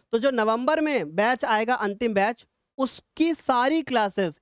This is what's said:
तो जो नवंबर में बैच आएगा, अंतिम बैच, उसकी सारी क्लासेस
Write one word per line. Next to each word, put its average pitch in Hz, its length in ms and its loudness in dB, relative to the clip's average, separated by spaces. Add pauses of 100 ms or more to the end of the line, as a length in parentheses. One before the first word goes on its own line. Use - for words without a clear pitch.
(140)
तो 233 60 2
जो 269 140 2
नवंबर 240 480 2
में 214 340 -2
बैच 240 320 0
आएगा, 226 280 0
अंतिम 208 380 -2
बैच, 202 320 -2 (320)
उसकी 311 580 -2
सारी 269 480 0
क्लासेस 202 580 -2